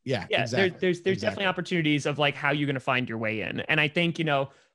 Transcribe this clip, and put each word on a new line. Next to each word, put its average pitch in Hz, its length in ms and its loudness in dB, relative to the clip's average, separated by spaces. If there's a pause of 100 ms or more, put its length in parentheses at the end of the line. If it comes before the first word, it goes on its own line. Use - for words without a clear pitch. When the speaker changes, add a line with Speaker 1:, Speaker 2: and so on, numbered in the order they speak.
Speaker 1:
Yeah, 117 240 -2
Speaker 2:
Yeah, 196 100 0
there, - 40 2 (240)
Speaker 1:
exactly. 180 140 -4
Speaker 2:
there's, 180 200 0
there's 190 200 0
definitely 202 240 -2
Speaker 1:
Exactly. - 20 2
Speaker 2:
opportunities 165 600 0
of, 143 120 -2
like, 143 160 2
how 139 160 0
you're 147 160 0
gonna 135 140 -2
find 123 280 0
your 113 100 -6
way 110 240 -2
in. - 180 -4
And 156 200 2
I 151 80 4
think, 170 300 0
you 160 80 -2
know, 139 240 0 (240)